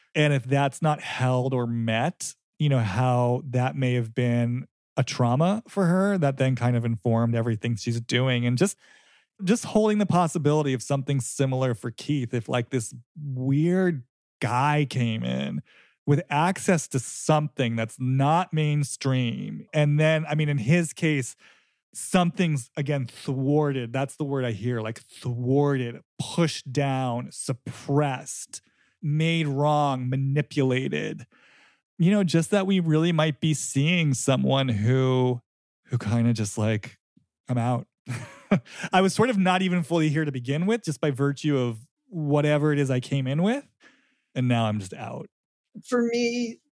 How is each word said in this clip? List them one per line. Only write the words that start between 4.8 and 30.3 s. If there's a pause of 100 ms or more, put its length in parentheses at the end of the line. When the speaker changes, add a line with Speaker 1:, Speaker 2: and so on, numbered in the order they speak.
Speaker 1:
a
trauma
for
her
that
then
kind
of
informed
everything
she's
doing.
And
just, (680)
just
holding
the
possibility
of
something
similar
for
Keith,
if,
like,
this (220)
weird (380)
guy
came
in (440)
with
access
to
something
that's
not
mainstream.
And
then,
I
mean,
in
his
case, (580)
something's,
again,
thwarted.
That's
the
word
I
hear,
like,
thwarted, (200)
pushed
down,
suppressed, (400)
made
wrong,
manipulated. (720)